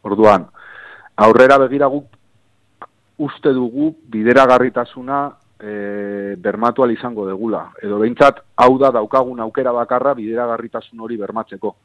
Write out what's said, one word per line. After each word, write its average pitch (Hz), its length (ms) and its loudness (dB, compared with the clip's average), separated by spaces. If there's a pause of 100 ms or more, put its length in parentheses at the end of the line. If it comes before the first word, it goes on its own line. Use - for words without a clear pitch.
Orduan, 101 400 4 (800)
aurrera 127 360 6
begira 135 300 0
guk 143 160 -8 (1120)
uste 143 340 -2
dugu 131 380 -2 (200)
bideragarritasuna, 127 1080 2 (400)
e, 101 800 -10
bermatu 104 460 -2
ahal 120 120 0
izango 110 320 -10
degula. 95 380 -8 (160)
Edo 104 180 -6
behintzat, 123 420 2 (140)
hau 127 240 4
da 135 120 4
daukagun 123 540 -2
aukera 127 300 -4
bakarra 123 380 -2
bideragarritasun 113 840 -8
hori 113 180 -10
bermatzeko. 101 680 -10